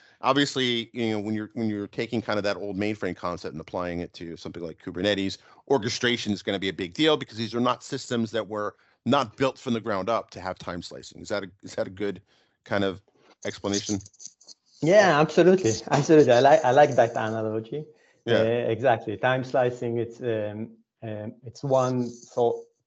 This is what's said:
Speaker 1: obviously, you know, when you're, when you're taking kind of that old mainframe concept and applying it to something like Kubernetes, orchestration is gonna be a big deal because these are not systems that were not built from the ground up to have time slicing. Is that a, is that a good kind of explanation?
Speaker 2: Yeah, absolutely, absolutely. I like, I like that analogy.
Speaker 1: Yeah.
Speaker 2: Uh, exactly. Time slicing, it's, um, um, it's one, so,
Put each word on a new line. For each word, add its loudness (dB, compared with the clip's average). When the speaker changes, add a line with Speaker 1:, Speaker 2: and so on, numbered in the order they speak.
Speaker 1:
obviously, 0
you -2
know, -2
when -4
you're, -6
when -2
you're -4
taking -4
kind -2
of -2
that 0
old -8
mainframe -4
concept -8
and -12
applying -6
it -10
to -14
something -14
like -14
Kubernetes, -2
orchestration -2
is -4
gonna -4
be -4
a -2
big -8
deal 2
because -10
these -6
are -2
not -2
systems -6
that -4
were -2
not 2
built -2
from -4
the -2
ground -4
up -2
to -16
have -8
time -10
slicing. -16
Is -18
that -4
a, -14
is -18
that -4
a -14
good -6
kind -2
of -4
explanation? -4
Speaker 2:
Yeah, 6
absolutely, 4
absolutely. 6
I 8
like, 8
I 4
like 6
that 4
analogy. -4
Speaker 1:
Yeah. 4
Speaker 2:
Uh, 4
exactly. 0
Time 0
slicing, -2
it's, -6
um, -4
um, -10
it's -12
one, 2
so, -2